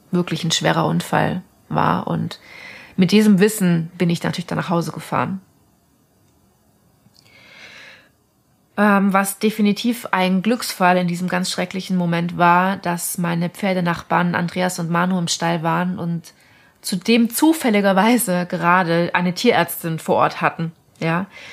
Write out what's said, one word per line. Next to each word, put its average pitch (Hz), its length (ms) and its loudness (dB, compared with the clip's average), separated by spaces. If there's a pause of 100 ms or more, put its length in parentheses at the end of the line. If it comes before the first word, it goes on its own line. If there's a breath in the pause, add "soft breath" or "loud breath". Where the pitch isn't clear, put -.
(120)
wirklich 170 320 -2
ein 165 80 0
schwerer 160 340 0
Unfall 170 560 -2 (260)
war. - 380 0
Und 170 320 -6 (580 loud breath)
mit 185 140 2
diesem 208 300 6
Wissen 180 580 2
bin 175 100 0
ich 170 140 -2
natürlich 165 240 -6
dann 160 120 -4
nach 160 100 -6
Hause 170 240 -2
gefahren. - 480 -4 (3250 loud breath)
Ähm, 202 360 4
was 196 280 0
definitiv 214 720 0
ein 185 300 2
Glücksfall 190 540 2
in 180 120 0
diesem 175 200 -4
ganz 180 220 -2
schrecklichen 185 460 -4
Moment 170 420 -2
war, 180 380 4
dass 175 420 -6
meine 170 300 -2
Pferdenachbarn 175 880 -2
Andreas 180 420 -2
und 165 120 -6
Manu 180 280 0
im 170 100 -2
Stall 170 360 -2
waren 180 340 -2
und 170 360 -8 (480 soft breath)
zudem 226 480 0
zufälligerweise 202 1160 2
gerade 175 680 2
eine 180 200 0
Tierärztin 170 680 0
vor 127 160 0
Ort 143 240 0
hatten, 165 320 -2 (260)
ja. 165 280 -2 (260 loud breath)